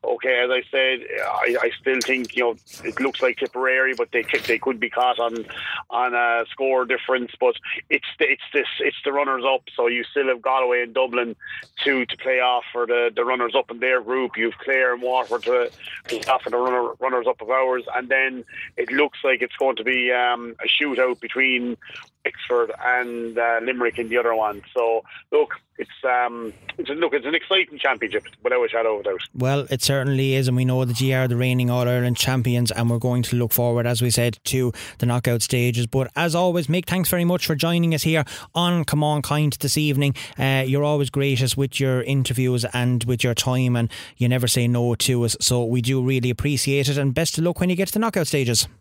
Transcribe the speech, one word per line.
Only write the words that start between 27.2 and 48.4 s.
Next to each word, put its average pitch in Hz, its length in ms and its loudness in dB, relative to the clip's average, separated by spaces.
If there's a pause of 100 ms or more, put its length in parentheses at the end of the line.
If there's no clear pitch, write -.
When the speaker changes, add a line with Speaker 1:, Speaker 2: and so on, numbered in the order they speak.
Speaker 1:
an 151 80 -2
exciting 165 460 -2
championship 113 460 -2 (180)
without 123 200 2
a 113 40 0
shadow 113 280 0
of 101 40 -6
a 98 60 -10
doubt. 95 160 -2 (120)
Speaker 2:
Well, 131 360 0
it 131 120 -2
certainly 135 540 2
is, 131 140 2
and 127 80 2
we 127 80 2
know 127 180 2
that 120 160 -2
you 131 160 2
are 131 140 2
the 120 80 0
reigning 127 340 2
All-Ireland 123 460 2
champions, 123 540 2
and 117 180 0
we're 117 100 2
going 123 240 0
to 123 140 0
look 117 160 0
forward, 120 340 2
as 120 140 0
we 123 100 2
said, 120 340 2
to 127 280 0 (260)
the 120 60 0
knockout 120 360 2
stages. 120 460 2
But 131 280 -2
as 160 200 0
always, 175 320 2
Mick, 170 180 0
thanks 180 240 0
very 175 160 2
much 175 220 0
for 160 80 2
joining 165 400 2
us - 80 -2
here 160 220 2 (280)
on 175 300 2
Come 151 200 2
On 151 180 0
Kind 147 400 0
this 143 160 0
evening. 143 360 2 (240)
Uh, 135 300 2
you're 139 160 2
always 147 260 2
gracious 131 460 0
with 135 240 0
your 131 240 2
interviews 123 720 0
and 123 320 2
with 120 180 0
your 120 100 2
time, 127 440 2
and 117 120 0 (280)
you 120 100 2
never 123 200 2
say 120 200 2
no 120 280 2
to 120 280 0
us, 113 160 0
so 123 240 2
we 120 180 0
do 127 220 0
really 127 260 2
appreciate 139 600 0
it, 139 80 0
and 139 160 0
best 160 240 0
of 160 80 0
luck 175 160 0
when 180 80 2
you 175 80 0
get 190 100 0
to - 60 -8
the 208 60 0
knockout 214 280 0
stages. 123 400 2 (140)